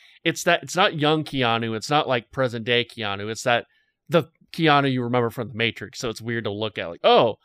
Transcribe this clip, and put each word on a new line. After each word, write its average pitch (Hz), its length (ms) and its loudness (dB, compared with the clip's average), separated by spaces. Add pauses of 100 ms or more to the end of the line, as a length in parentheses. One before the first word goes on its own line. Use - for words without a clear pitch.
(220)
it's 165 220 -2
that, 170 180 2
it's 135 140 -12
not 190 220 2
young 151 260 2
Keanu. 117 500 0
It's 110 140 -8
not, 147 180 2
like, 120 240 -2
present 120 320 -2
day 120 220 0
Keanu. 104 440 -8
It's 113 140 -8
that, 120 220 2 (420)
the 165 180 2 (280)
Keanu 143 380 4
you 127 120 -2
remember 120 260 0
from 107 200 -8
The 101 60 -14
Matrix. 110 440 -6
So 123 100 -6
it's 110 120 -10
weird 117 240 -6
to 107 60 -2
look 107 260 -6
at, 98 100 -6
like, 85 160 -10
"Oh, 139 420 4